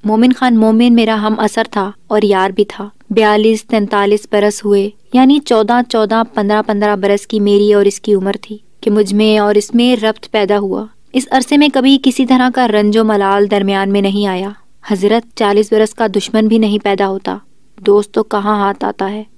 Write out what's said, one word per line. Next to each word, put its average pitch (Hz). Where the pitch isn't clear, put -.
مومن 220
خان 247
مومن 220
میرا 220
ہم 220
اثر 220
تھا 202
اور 214
یار 196
بھی 196
تھا۔ 208
بیالیس، 214
تینتالیس 208
برس 208
ہوئے، 202
یعنی 262
چودہ، 226
چودہ، 220
پندرہ، 214
پندرہ 208
برس 202
کی 220
میری 202
اور 202
اس 202
کی 208
عمر 196
تھی 214
کہ 214
مجھ 208
میں 214
اور 208
اس 208
میں 240
ربط 220
پیدا 202
ہوا۔ 202
اس 262
عرصے 269
میں 294
کبھی 269
کسی 262
طرح 254
کا 254
رنج 208
و 226
ملال 202
درمیان 196
میں 202
نہیں 202
آیا۔ 190
حضرت، 208
چالیس 208
برس 214
کا 226
دشمن 214
بھی 220
نہیں 208
پیدا 196
ہوتا، 190
دوست 202
تو 220
کہاں 208
ہاتھ 196
آتا 196
ہے۔ 214